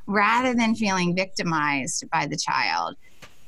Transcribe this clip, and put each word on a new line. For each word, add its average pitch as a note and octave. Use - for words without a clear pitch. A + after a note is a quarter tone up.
rather A3+
than A3+
feeling F#3+
victimized D#3+
by D#3
the D#3
child. F2